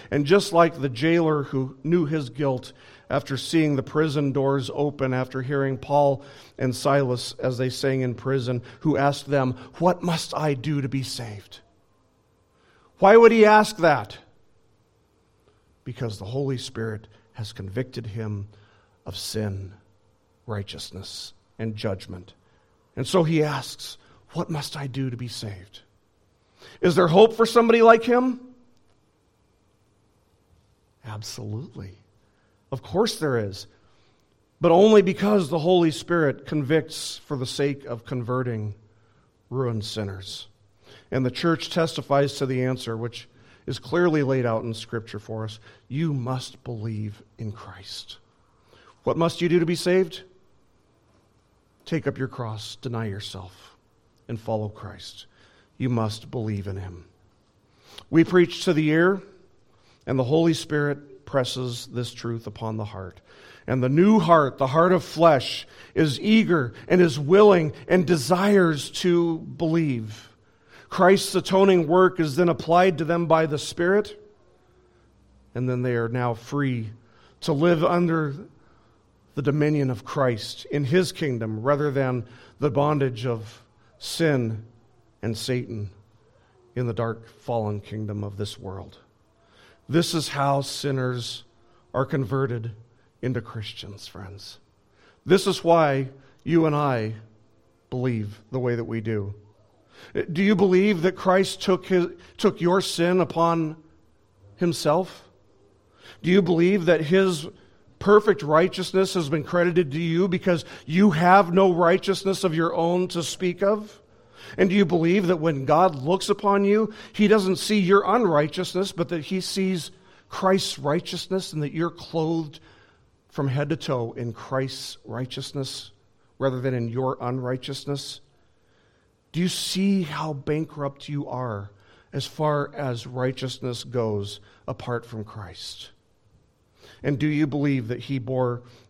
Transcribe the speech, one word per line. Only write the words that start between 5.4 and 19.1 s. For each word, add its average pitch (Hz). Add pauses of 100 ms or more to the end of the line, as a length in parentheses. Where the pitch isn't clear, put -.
hearing 135
Paul 143 (340)
and 127
Silas 135
as 127
they 127
sang 131
in 127
prison, 127 (160)
who 147
asked 143
them, 135 (220)
"What 175
must 165
I 147
do 143
to 127
be 131
saved?" 107 (1400)
Why 196
would 226
he 220
ask 214
that? 147 (1700)
Because 117
the 95
Holy 135
Spirit 110 (260)
has 107
convicted 117
him 104 (580)
of -